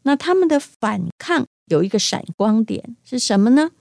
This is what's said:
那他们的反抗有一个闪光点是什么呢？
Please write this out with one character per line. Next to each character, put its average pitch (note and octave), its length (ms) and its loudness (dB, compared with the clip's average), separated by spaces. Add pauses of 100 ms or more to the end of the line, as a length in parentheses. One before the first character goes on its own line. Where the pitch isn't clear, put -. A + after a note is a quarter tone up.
那 C#4 120 0
他 E4 220 -2
们 F#4 100 4
的 D4+ 140 2
反 G#3 480 -6 (100)
抗 E4+ 280 -2 (220)
有 D#3+ 140 2
一 F#3+ 60 0
个 G#3+ 100 -2
闪 - 280 -4 (100)
光 A3 300 2
点 - 400 -10
是 B3+ 120 -8
什 G3+ 220 0
么 A3 120 4
呢？ D4+ 300 4